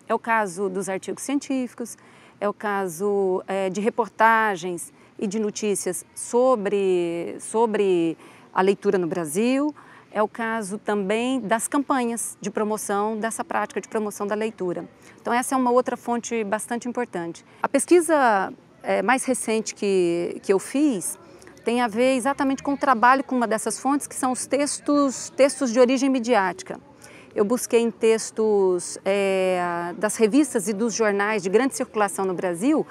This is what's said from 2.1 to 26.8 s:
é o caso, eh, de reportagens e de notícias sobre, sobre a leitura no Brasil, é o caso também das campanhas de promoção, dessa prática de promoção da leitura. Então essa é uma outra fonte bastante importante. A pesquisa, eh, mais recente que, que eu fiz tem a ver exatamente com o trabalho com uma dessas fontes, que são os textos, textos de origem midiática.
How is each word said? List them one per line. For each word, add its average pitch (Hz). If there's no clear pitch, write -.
é 202
o 202
caso, 196
eh, 190
de 185
reportagens 214
e 226
de 196
notícias 208
sobre, 196
sobre 196
a -
leitura 196
no 180
Brasil, 214
é 208
o 214
caso 226
também 220
das 214
campanhas 254
de 190
promoção, 214
dessa 220
prática 214
de -
promoção 208
da 202
leitura. 185
Então 220
essa 247
é 269
uma 247
outra 247
fonte 233
bastante 214
importante. 180
A 233
pesquisa, 277
eh, 196
mais 233
recente 220
que, 175
que -
eu 190
fiz 269
tem 233
a 247
ver 247
exatamente 269
com 285
o 262
trabalho 262
com -
uma 240
dessas 214
fontes, 277
que -
são 254
os -
textos, 285
textos 269
de 220
origem 254
midiática. 226